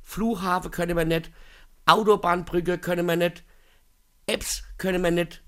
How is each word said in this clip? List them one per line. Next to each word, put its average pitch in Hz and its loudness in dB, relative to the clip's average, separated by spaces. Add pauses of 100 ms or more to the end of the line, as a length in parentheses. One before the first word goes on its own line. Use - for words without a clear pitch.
Flughafen 180 -2
können 175 -2
wir 165 2
nicht, 160 0 (540)
Autobahnbrücke 175 2
können 175 -2
wir 175 2
nicht, 170 0 (840)
Apps - -4 (160)
können 185 -2
wir 175 2
nicht. 170 -2